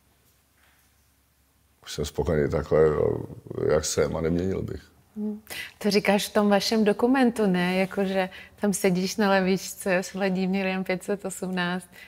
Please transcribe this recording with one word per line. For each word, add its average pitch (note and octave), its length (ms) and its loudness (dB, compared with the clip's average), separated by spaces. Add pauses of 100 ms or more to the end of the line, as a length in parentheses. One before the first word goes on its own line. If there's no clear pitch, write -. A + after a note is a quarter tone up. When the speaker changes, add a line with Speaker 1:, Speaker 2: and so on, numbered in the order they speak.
(1800)
Speaker 1:
už - 100 -16
jsem C#2+ 120 -4
spokojený D2 460 0
takhle, D2+ 300 2 (920)
jak D#2+ 120 2
jsem, D#2+ 320 -2
a D#2+ 40 -4
neměnil E2+ 420 -2
bych. - 200 -10 (340)
Speaker 2:
Hmm. G#3+ 240 -6 (380)
To G#3 120 -2
říkáš G3 380 2
v - 40 -20
tom G#3 180 2
vašem G#3 340 2
dokumentu, A#3 640 2
ne? F3+ 300 2
Jakože F#3+ 520 0 (320)
tam G3+ 120 0
sedíš F#3 440 0
na G#3 120 2
lavičce F#3+ 680 2
s F#3+ 180 -4
Vladimírem F#3+ 680 0
pět F#3 200 -4
set G3+ 200 -4
osmnáct F#3 640 -4 (200)